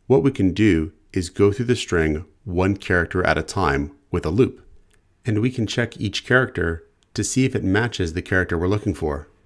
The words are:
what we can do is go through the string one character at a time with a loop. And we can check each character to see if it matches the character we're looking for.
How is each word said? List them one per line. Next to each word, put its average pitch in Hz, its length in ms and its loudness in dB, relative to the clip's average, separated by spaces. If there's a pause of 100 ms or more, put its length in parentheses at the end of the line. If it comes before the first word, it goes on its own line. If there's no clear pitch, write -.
what 131 160 4
we 139 80 4
can 95 220 0
do 85 400 2 (200)
is 87 180 -4
go 101 200 4
through 120 140 -4
the 123 100 2
string 80 500 0 (200)
one 92 320 0
character 90 500 0
at 78 100 2
a 80 60 -2
time 71 480 -2 (220)
with - 120 -2
a 78 60 -2
loop. 110 340 0 (640)
And 107 140 0
we 123 100 0
can 117 160 -4
check - 340 -4
each 101 240 -6
character 87 600 0 (300)
to 107 100 -2
see 131 200 0
if 127 120 -2
it 98 80 -4
matches 98 480 0
the 87 100 -4
character 90 340 0
we're 87 120 0
looking 104 260 -2
for. 71 320 -4 (200)